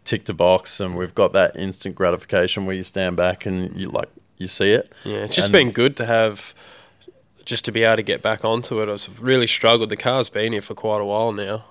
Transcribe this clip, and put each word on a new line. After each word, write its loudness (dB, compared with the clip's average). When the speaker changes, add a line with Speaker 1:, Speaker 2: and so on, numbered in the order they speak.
Speaker 1:
ticked -4
a -4
box 2
and -6
we've -6
got 2
that 4
instant -8
gratification 0
where -4
you -8
stand -4
back 0
and -6
you, -8
like, -4
you -8
see 2
it. 0
Speaker 2:
Yeah, -8
it's -4
just 2
Speaker 1:
And 0
Speaker 2:
been 6
good 2
to -6
have, 0
just -4
to -6
be 0
able 4
to -2
get -2
back -2
onto -2
it. -2
I've -10
really 4
struggled. 4
The -6
car's 0
been -2
here -4
for -12
quite -2
a -2
while 0
now -6